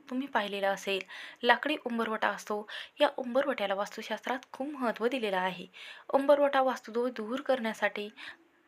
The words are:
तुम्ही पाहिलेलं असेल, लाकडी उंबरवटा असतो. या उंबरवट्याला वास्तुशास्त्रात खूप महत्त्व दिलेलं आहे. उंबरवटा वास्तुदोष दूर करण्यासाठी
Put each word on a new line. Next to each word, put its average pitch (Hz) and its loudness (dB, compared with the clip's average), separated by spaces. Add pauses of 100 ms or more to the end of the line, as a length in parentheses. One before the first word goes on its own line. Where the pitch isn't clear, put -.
तुम्ही 262 -2
पाहिलेलं 202 0
असेल, 196 0 (440)
लाकडी 247 4 (100)
उंबरवटा 220 0
असतो. 208 -4 (340)
या 294 8 (100)
उंबरवट्याला 247 0
वास्तुशास्त्रात 214 -6
खूप 269 -8
महत्त्व 240 0
दिलेलं 220 0
आहे. 180 -2 (440)
उंबरवटा 277 6
वास्तुदोष 240 0
दूर 226 -6
करण्यासाठी 214 0 (600)